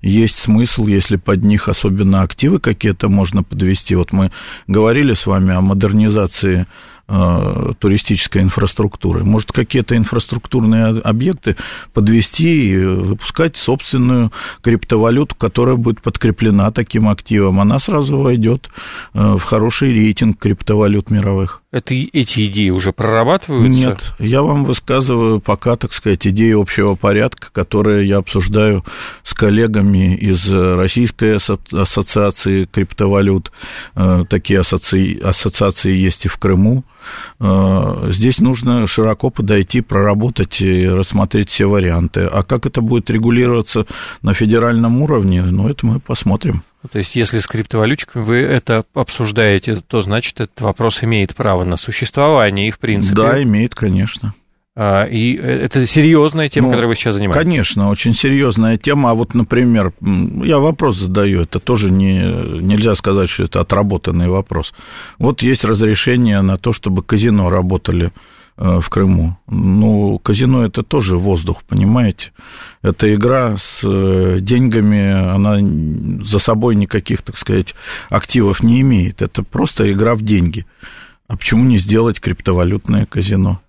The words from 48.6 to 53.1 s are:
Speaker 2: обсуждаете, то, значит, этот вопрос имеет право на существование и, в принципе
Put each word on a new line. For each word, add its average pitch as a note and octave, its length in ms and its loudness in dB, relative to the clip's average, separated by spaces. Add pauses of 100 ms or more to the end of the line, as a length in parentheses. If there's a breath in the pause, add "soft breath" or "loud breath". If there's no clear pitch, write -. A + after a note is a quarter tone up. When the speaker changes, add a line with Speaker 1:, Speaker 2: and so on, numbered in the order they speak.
Speaker 2:
обсуждаете, G#2+ 840 0
то, A2 240 -4
значит, G2+ 380 -4
этот A#2+ 220 -8
вопрос A2 420 -2
имеет A2 320 0
право F#2+ 280 0
на F2 140 -2
существование A2+ 880 0
и, A2 40 -2
в - 60 -12
принципе G2 380 0